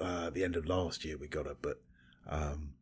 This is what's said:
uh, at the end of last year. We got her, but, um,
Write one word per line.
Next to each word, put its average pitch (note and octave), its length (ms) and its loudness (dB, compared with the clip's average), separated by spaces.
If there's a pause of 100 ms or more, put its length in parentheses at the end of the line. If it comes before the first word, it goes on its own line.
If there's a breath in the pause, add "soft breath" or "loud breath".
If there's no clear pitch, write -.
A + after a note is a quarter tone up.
uh, E2+ 260 0
at E2+ 60 -2
the F#2 100 2
end F2 120 2
of D#2+ 120 2
last F2+ 380 2
year. D#2 120 -4
We D2 100 -8
got D2 180 -2
her, C#2+ 140 -4
but, D2 220 -4 (460 soft breath)
um, D2 540 0